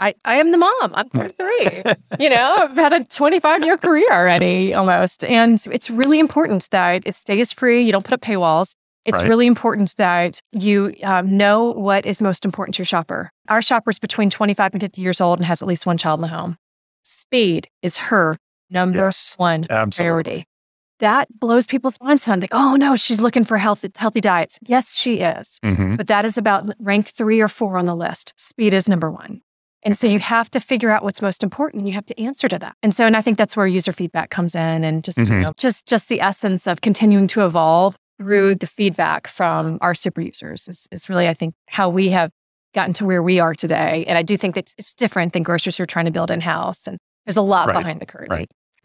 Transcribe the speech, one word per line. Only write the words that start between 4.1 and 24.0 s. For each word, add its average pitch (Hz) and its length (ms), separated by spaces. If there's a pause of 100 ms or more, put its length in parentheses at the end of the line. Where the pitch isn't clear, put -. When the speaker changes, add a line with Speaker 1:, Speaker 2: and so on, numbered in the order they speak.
Speaker 1:
already 180 640
almost. 185 500
And 233 460
it's - 200
really 269 280
important 302 520
that 180 360
it 208 80
stays 220 380
free. 240 300
You 226 100
don't 196 120
put 262 100
up 247 80
paywalls. 180 520 (300)
It's 220 80
Speaker 2:
Right. 185 160
Speaker 1:
really 233 180
important 226 520
that 175 420 (120)
you, 202 500
um, 190 340
know 208 360
what 202 340
is 202 160
most 190 240
important 190 300
to - 40
your 180 60
shopper. 170 440 (200)
Our 220 100
shopper's 226 380
between 208 320
twenty-five 202 420
and 196 80
fifty 190 220
years 185 180
old 175 200
and 175 60
has 170 140
at - 80
least 175 160
one 170 140
child - 200
in 165 40
the 160 60
home. 165 280 (460)
Speed 185 680 (140)
is 180 160
her 160 380 (340)
number 180 300
Speaker 2:
Yes. - 360
Speaker 1:
one 170 320
Speaker 2:
Absolutely. 110 280
Speaker 1:
priority. 170 500 (540)
That 226 280 (100)
blows 240 280
people's 262 340
minds. 277 260
And 226 80
I'm 185 60
like, 180 140
"Oh 277 220
no, 277 200
she's 214 240
looking 233 240
for 220 140
healthy, 202 380
healthy 220 240